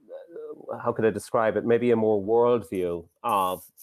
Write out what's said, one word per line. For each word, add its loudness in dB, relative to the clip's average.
how 0
could -2
I 4
describe 0
it? -2
Maybe 2
a 6
more 2
worldview 0
of, 0